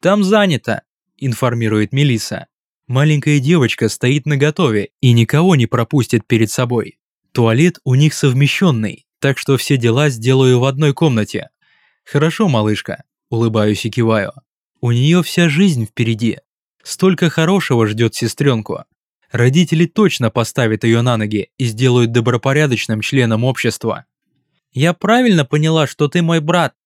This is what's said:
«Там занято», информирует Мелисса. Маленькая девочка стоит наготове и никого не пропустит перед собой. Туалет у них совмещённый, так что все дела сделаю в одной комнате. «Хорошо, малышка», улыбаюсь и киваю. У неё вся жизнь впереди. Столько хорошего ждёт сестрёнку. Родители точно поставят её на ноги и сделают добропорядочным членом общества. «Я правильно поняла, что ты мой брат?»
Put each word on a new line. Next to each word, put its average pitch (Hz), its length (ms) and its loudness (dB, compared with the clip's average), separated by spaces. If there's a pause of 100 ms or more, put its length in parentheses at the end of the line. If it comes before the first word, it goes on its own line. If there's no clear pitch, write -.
«Там 202 240 2
занято», 185 580 0 (360)
информирует 117 720 -2
Мелисса. 135 540 -2 (400)
Маленькая 147 540 0
девочка 131 480 0
стоит 139 380 -2
наготове 143 640 -2 (100)
и 123 120 4
никого 147 440 4
не 120 100 2
пропустит 120 600 -2
перед 113 240 0
собой. 120 480 -4 (340)
Туалет 123 520 2
у 127 100 0
них 147 200 2
совмещённый, 135 920 0 (140)
так 139 180 -2
что 139 180 0
все 139 200 -2
дела 120 340 2
сделаю 127 500 2
в 127 40 0
одной 135 280 0
комнате. 123 560 -2 (560)
«Хорошо, 160 440 -2
малышка», 107 560 -2 (260)
улыбаюсь 110 560 -2
и 110 40 -6
киваю. 110 420 -2 (480)
У 120 120 -2
неё 151 300 2
вся 170 260 0
жизнь 147 380 0
впереди. 113 520 -2 (440)
Столько 185 480 -2
хорошего 160 560 0
ждёт 107 280 -2
сестрёнку. 120 680 -4 (480)
Родители 160 540 2
точно 175 440 0
поставят 113 540 -2
её 117 160 4
на 120 160 0
ноги 107 400 -4
и 135 80 -4
сделают 120 480 0
добропорядочным 123 880 0
членом 117 440 0
общества. 123 600 -4 (680)
«Я 156 200 0
правильно 208 540 2
поняла, 156 400 0
что 147 220 -2
ты 175 120 -2
мой 165 200 0
брат?» 165 340 0 (100)